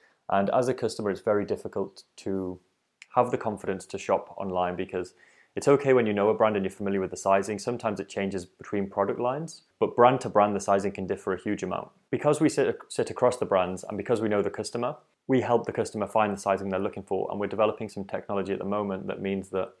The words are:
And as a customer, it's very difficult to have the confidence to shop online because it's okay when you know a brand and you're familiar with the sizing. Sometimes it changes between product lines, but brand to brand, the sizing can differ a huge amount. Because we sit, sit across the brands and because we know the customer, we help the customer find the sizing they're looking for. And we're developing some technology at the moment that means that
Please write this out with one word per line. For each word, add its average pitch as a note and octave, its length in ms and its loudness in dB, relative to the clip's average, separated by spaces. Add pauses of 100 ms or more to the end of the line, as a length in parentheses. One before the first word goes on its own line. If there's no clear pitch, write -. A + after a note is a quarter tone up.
(300)
And G2 220 2
as B2+ 180 2
a B2+ 40 2
customer, A2 360 -4
it's F#2+ 120 -4
very G#2 240 0
difficult - 580 -6 (140)
to F#2 420 -6 (560)
have A#2+ 140 4
the B2+ 80 -2
confidence G2 500 -6
to G2 100 -10
shop - 400 -2
online F2+ 400 -2
because F2+ 360 -6 (420)
it's G2 120 -6
okay C#3 260 6
when B2 120 6
you G#2 80 2
know G2+ 160 4
a A2 60 4
brand G#2+ 200 4
and G2 80 0
you're F#2+ 60 -2
familiar G2 320 -2
with F#2 80 -2
the F2+ 80 -12
sizing. G2 400 2
Sometimes A2+ 420 -4
it G2 80 -8
changes G2 380 -4
between G2 460 -4
product G2+ 280 0
lines, C3+ 440 -4 (160)
but G#2 160 0
brand B2+ 260 8
to A2+ 80 -4
brand, G#2 260 6
the G2 40 -2
sizing G2 320 2
can F#2+ 160 -6
differ F#2+ 260 -2
a F2+ 80 -6
huge G#2 220 -4
amount. F#2 260 -6 (220)
Because C#3+ 280 2
we D#3 80 6
sit, - 300 2 (120)
sit - 200 -2
across - 280 2
the G#2+ 80 -4
brands F#2 380 2
and G2+ 140 -8
because G#2 240 0
we A2 80 0
know G#2 140 2
the G2+ 80 -4
customer, A#2+ 440 -6 (300)
we C3 160 2
help A#2+ 240 2
the G#2+ 60 -6
customer G#2 340 -4
find G#2+ 260 2
the G2 80 -6
sizing G2 300 0
they're F#2+ 100 0
looking G2 220 -4
for. G2 300 -4
And G2 80 -6
we're G2+ 80 -2
developing G#2+ 420 0
some G2 160 -10
technology G2 480 -4
at F#2+ 60 -4
the F#2+ 60 -6
moment G2 420 -4
that G2+ 120 -6
means G2 300 -4
that F#2 320 -4